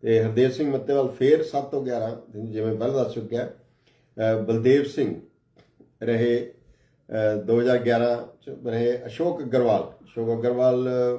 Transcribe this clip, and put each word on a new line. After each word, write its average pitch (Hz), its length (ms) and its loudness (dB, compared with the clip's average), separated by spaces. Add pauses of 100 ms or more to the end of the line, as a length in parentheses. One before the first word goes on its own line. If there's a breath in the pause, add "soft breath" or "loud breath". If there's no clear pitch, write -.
ਤੇ 113 220 2
ਹਰਦੇਵ 113 280 2
ਸਿੰਘ 143 220 -2
ਮੱਤੇਵਾਲ 135 360 0
ਫੇਰ 147 340 4
ਸੱਤ 139 280 -6
ਤੋਂ 135 140 -4
ਗਿਆਰਾਂ, 117 540 -6
ਜਿਵੇਂ 110 380 -4
ਪਹਿਲਾਂ 120 180 -2
ਦੱਸ 127 200 0
ਚੁੱਕਿਆ। 117 320 -6
ਅਹ, - 960 -6
ਬਲਦੇਵ 117 420 4
ਸਿੰਘ 95 360 -4 (840)
ਰਹੇ, 117 500 0 (580)
ਅਹ, 107 320 0
ਦੋ 117 180 2
ਹਜ਼ਾਰ 110 180 2
ਗਿਆਰਾਂ 120 480 0 (140)
ਚ - 240 -14
ਰਹੇ। 120 420 -2
ਅਸ਼ੋਕ 165 360 -4
ਅਗਰਵਾਲ, 120 500 2 (120)
ਅਸ਼ੋਕ 113 360 -4
ਅਗਰਵਾਲ 127 480 2 (300)